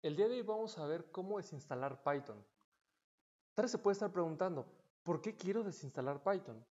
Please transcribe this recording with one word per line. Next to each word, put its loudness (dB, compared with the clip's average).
El 0
día 6
de 2
hoy 0
vamos -2
a -4
ver -2
cómo -4
desinstalar -4
Python. 0
Tal 4
vez 2
se 0
puede 6
estar -2
preguntando, 0
"¿Por 2
qué -4
quiero 0
desinstalar -4
Python?". 0